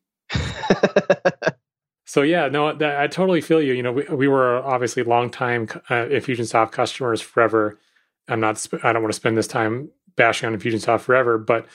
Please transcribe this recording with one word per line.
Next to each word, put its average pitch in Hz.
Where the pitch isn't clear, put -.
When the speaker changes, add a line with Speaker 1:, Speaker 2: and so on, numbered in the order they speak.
Speaker 1:
<laughs> -
Speaker 2:
So 147
yeah, 156
no, 147
that, 147
I 147
totally 175
feel 160
you. 135
You 123
know, 123
we, 139
we 139
were 131
obviously 123
longtime, 120
uh, 120
Infusionsoft 117
customers 117
forever. 110
I'm 117
not, 110
sp-, -
I 117
don't 113
wanna 107
spend 113
this 110
time 120
bashing 117
on 113
Infusionsoft 113
forever, 123
but, 110